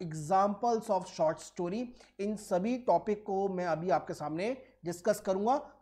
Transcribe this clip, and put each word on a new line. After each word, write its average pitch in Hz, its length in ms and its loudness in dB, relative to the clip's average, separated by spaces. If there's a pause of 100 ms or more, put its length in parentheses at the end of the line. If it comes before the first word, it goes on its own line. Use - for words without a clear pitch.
examples 202 840 2
of 185 180 0
short 160 340 0
story?" 185 420 -4 (360)
इन 208 160 -2
सभी 208 400 0 (100)
टॉपिक 208 400 4
को 196 220 0
मैं 180 180 -2
अभी 165 240 0
आपके 165 240 2
सामने 165 420 -4 (280)
डिस्कस 175 360 0
करूंगा। 208 360 2 (260)